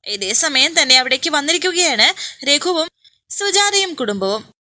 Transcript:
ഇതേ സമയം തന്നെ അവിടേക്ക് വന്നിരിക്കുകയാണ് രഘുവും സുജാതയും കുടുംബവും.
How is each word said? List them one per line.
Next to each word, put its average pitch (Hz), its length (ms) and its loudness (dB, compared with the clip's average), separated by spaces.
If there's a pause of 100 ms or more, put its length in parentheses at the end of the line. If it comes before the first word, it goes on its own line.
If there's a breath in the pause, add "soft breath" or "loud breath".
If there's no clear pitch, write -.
ഇതേ 196 280 -4
സമയം 302 480 2
തന്നെ 262 180 4
അവിടേക്ക് 254 300 0
വന്നിരിക്കുകയാണ് 311 840 2 (320 loud breath)
രഘുവും 320 440 0 (400 soft breath)
സുജാതയും 403 640 0
കുടുംബവും. 208 720 -6